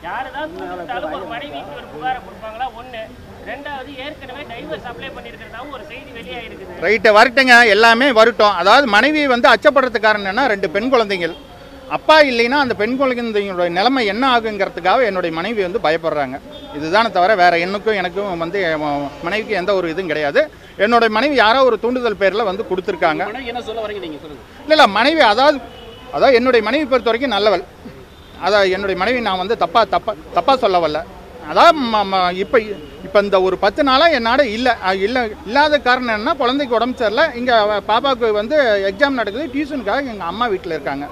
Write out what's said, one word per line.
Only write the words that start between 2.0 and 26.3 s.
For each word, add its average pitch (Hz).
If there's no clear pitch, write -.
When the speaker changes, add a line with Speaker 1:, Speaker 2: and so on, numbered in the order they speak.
Speaker 1:
கொடுப்பாங்களா? 220
ஒண்ணு. 240
ரெண்டாவது, 277
ஏற்கனவே 277
divorce 247
apply 254
பண்ணியிருக்கிறதாவும் 233
ஒரு 214
செய்தி 262
வெளியாயிருக்குது. 220
Speaker 2:
Right, 214
வரட்டுங்க, 254
எல்லாமே 233
வரட்டும். 220
அதாவது 247
மனைவி 294
வந்து 240
அச்சப்படுறதுக்கு 240
காரணம் 208
என்னன்னா, 233
ரெண்டு 190
பெண் 240
குழந்தைகள். 196
அப்பா 311
இல்லைன்னா 240
அந்த 233
பெண் 233
குழந்தைங்களோட 208
நிலைமை 247
என்ன 233
ஆகுங்கிறதுக்காக 208
என்னுடைய 180
மனைவி 214
வந்து 202
பயப்படுறாங்க. 151
இதுதானே 185
தவிர 180
வேற 175
என்னக்கும் 202
எனக்கும் 180
வந்து 180
என் 156
ம-, 143
மனைவிக்கு 208
எந்த 208
ஒரு 175
இதுவும் 175
கிடையாது. 151
என்னோட 233
மனைவி 277
யாரோ 226
ஒரு 226
தூண்டுதல் 240
பேர்ல 196
வந்து 208
கொடுத்துருக்காங்க. 175
Speaker 3:
மனைவி 247
என்ன 240
சொல்ல 226
வரீங்க 208
நீங்க 151
சொல்லுங்க. 147
Speaker 2:
இல்ல, 302
இல்ல, 294
மனைவி 294
அதாவது, 269
அதாவது 233